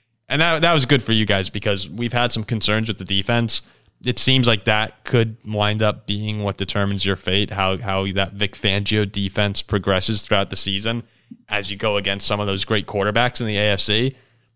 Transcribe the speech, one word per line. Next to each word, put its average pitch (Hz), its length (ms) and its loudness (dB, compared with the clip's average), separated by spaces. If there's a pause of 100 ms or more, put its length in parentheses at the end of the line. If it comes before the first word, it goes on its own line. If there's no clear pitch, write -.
(300)
And 143 120 0
that, 165 200 2
that 170 100 4
was 147 140 4
good 135 160 4
for 110 100 -4
you 110 140 2
guys 95 240 0
because 101 400 -4
we've 113 240 -6
had 123 180 0
some 110 120 -4
concerns 110 440 0
with 107 120 -6
the 101 40 -10
defense. 110 600 0 (420)
It 123 140 -2
seems 131 280 4
like 110 180 2
that 107 400 0
could 113 380 2
wind 107 380 0
up 107 240 0
being 104 380 -4
what 101 140 -2
determines 98 460 -2
your 95 120 2
fate, 98 340 0
how, 95 280 0
how 98 360 -2
that 98 200 0
Vic 101 200 -4
Fangio 101 580 0
defense 101 520 -2
progresses 98 580 0
throughout 98 300 0
the 95 40 -8
season 107 460 -4 (480)
as 101 220 -2
you 101 60 -6
go 104 200 0
against 98 300 -2
some 104 120 0
of 104 60 -2
those 98 180 -2
great 104 220 0
quarterbacks 107 560 0
in 113 60 -2
the 104 100 -2
A 104 160 2
F 98 60 0
C. 117 360 0 (400)